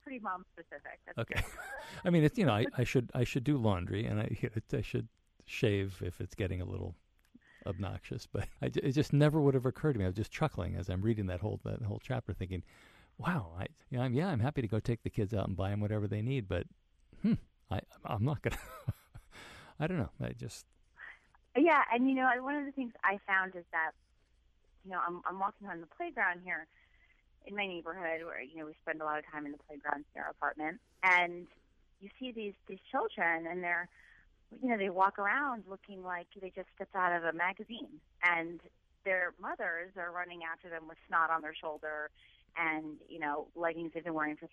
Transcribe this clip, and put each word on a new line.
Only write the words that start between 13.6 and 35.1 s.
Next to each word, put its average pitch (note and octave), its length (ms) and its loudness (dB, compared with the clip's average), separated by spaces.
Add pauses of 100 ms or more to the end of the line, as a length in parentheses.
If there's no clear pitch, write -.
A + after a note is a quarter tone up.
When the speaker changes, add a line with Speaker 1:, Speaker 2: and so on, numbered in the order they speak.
Speaker 2:
you B2+ 80 -2
know, B2 60 2
I'm, B2+ 100 2
yeah, E3 140 2
I'm B2 120 0
happy C3 220 2
to A2 60 -2
go A2 120 2
take - 220 -2
the - 80 -4
kids G#2+ 240 0
out G2 140 2
and F#2+ 80 -2
buy F#2+ 160 0
'em G#2 80 0
whatever G#2 280 0
they G#2+ 140 -2
need." A#2+ 260 0
But, F2 160 0 (580)
hmm, G#3+ 120 6 (360)
I, F#2+ 100 0 (240)
I'm G#2 200 0
not B2 180 2
gonna. - 160 0 (600)
<laughs> - 640 -18
I D3+ 60 2
don't F3+ 120 0
know. G2+ 120 0 (120)
I B1 80 -2
just A#2+ 340 -10 (920)
Speaker 1:
Yeah, D4 260 8 (100)
and, B3 160 4
you C4+ 60 4
know, C4 140 4 (120)
one C#4 160 -4
of C#4+ 100 -2
the C#4 60 -8
things A#3+ 200 -6 (120)
I G3 220 2
found F#3+ 300 2
is E3+ 160 -10
that, D#3+ 180 0 (920)
you F#3+ 80 -16
know, F3 140 -2
I'm, F3 220 -6
I'm F3+ 100 -4
walking G3+ 300 -4
on E3+ 120 -8
the E3 60 -12
playground G3+ 580 -2
here D#3+ 220 -6 (800)
in G3 100 -10
my G3+ 100 -2
neighborhood E3 580 -4
where, D#3 160 -8
you C#3+ 180 -14
know, D#3 80 -10
we D#3 60 -12 (100)
spend D#3+ 200 -4
a - 20 -2
lot D3+ 140 0
of D3+ 120 -6
time D3+ 160 -6
in C#3+ 60 -6
the D3+ 60 -12 (100)
playground D3 360 -4 (100)
in D3+ 80 -8
our D3+ 80 -6
apartment, D3+ 500 -4 (220)
and F3 440 4 (540)
you G3 80 -16 (100)
see B3+ 140 -8
these, G#3 220 -6 (140)
these F#3+ 100 -12 (120)
children, E3+ 560 0
and F3+ 160 -4
they're, F3 260 -2 (760)
you C4 80 0
know, A3+ 80 2
they G3 120 0
walk F#3+ 280 4